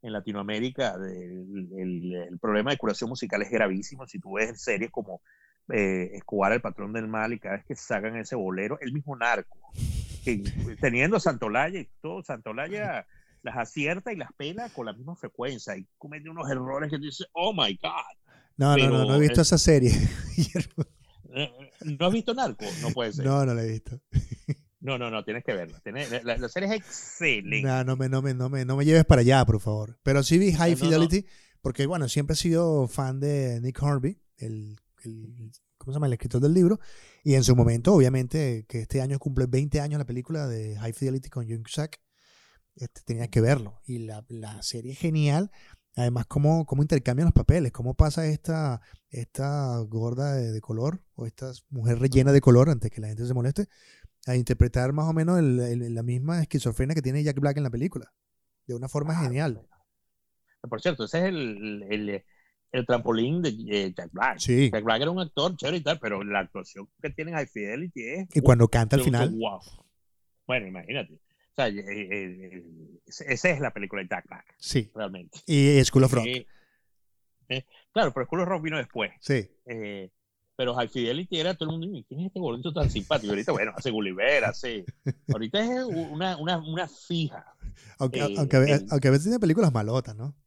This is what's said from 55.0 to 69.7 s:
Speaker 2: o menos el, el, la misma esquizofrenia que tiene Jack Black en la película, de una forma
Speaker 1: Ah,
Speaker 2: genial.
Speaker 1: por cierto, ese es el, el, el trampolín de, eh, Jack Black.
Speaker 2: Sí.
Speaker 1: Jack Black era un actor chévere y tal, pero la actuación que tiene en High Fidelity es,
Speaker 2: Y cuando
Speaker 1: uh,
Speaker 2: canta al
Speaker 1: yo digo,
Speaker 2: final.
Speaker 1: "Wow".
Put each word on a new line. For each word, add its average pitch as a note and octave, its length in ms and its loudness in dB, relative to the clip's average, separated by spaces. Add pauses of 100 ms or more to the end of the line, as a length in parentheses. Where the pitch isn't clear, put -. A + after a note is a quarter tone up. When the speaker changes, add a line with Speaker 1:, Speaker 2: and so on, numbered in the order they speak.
Speaker 2:
o D#3+ 60 0
menos E3 260 4
el, C3 200 4
el, A#2+ 360 -2
la A2+ 80 -4
misma C3 380 0
esquizofrenia C3+ 520 0
que D#3+ 80 0
tiene C3+ 220 0
Jack C#3+ 160 0
Black C#3+ 160 2
en D3 80 -2
la C3 60 -2
película, A#2+ 440 -4 (540)
de B2 80 -6
una B2+ 140 -8
forma D3+ 280 -2
Speaker 1:
Ah, E3+ 60 0
Speaker 2:
genial. C3 380 -2 (1080)
Speaker 1:
por A2+ 120 -8
cierto, C#3 240 -2
ese D#3+ 140 -2
es F3+ 60 2
el, G#2+ 640 -6
el, G#2 340 -4 (500)
el B2+ 120 -2
trampolín A#2+ 560 0
de, D#3+ 80 0 (200)
eh, G2 260 0
Jack F2 160 -12
Black. A#2 280 -2
Speaker 2:
Sí. B2+ 320 4
Speaker 1:
Jack G#2+ 120 -2
Black A2+ 180 2
era D#3 100 -2
un F#3 100 -4
actor D#3+ 340 -2
chévere D3+ 220 -4
y E3 60 -4
tal, D3+ 160 -2
pero G#2 240 -4
la G2+ 160 0
actuación G2 500 -10 (120)
que D3 100 -8
tiene D#3+ 200 -10
en E3 60 -6
High C3+ 100 -4
Fidelity A#2+ 640 -8
es, F3+ 260 -8
Speaker 2:
Y D3+ 60 4
cuando A#2+ 240 4
Speaker 1:
uh, A2 40 2
Speaker 2:
canta A#2 280 2
al C3 40 4
Speaker 1:
yo B2 40 -2
digo, B2+ 120 2
Speaker 2:
final. B2 180 0
Speaker 1:
"Wow". G#2+ 240 -6 (840)